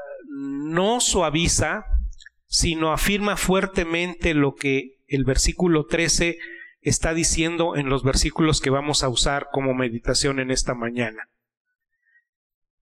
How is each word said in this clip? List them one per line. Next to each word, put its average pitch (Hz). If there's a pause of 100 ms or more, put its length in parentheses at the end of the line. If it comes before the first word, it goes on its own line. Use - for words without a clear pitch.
(300)
no 151
suaviza, 165 (640)
sino 160
afirma 202
fuertemente 180
lo 143
que 135 (140)
el 135
versículo 151
trece 170 (420)
está 156
diciendo 170
en 143
los 135
versículos 147
que 143
vamos 143
a 135
usar 139
como 135
meditación 127
en 131
esta 131
mañana. 117 (1500)